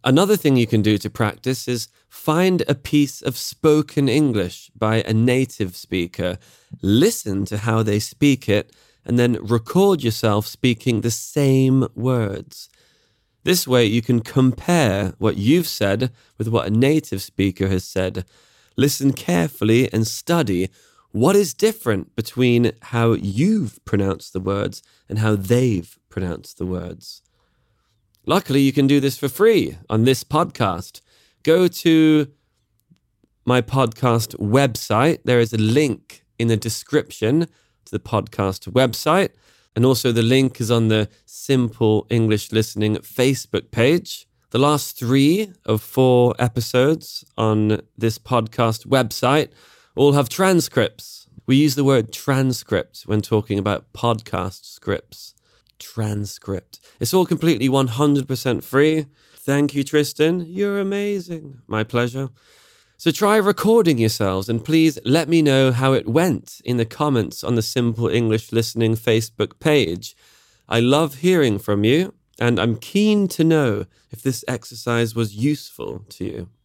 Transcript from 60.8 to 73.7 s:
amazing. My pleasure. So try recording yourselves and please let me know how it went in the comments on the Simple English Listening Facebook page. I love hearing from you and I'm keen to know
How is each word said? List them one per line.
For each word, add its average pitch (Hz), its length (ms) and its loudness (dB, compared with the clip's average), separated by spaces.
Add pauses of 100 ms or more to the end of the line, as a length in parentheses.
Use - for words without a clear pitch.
amazing. 180 840 -8
My 110 200 -4
pleasure. 123 420 -4 (680)
So - 120 -2
try 208 280 2
recording 202 600 4
yourselves 98 500 0
and 120 160 -2
please 160 400 2
let 147 240 2
me 165 140 2
know 135 300 4
how 131 220 2
it - 140 -2
went 147 560 -2
in 123 140 -2
the 117 80 0
comments 120 580 -2
on 120 120 -2
the 110 80 0
Simple 117 440 -2
English 110 440 0
Listening 113 420 0
Facebook - 640 -2
page. 113 560 0 (540)
I 117 120 0
love 139 340 0
hearing 143 420 2
from 101 260 -2
you 160 300 0 (260)
and 120 200 0
I'm 113 160 0
keen 208 540 0
to - 140 -2
know 135 440 0 (240)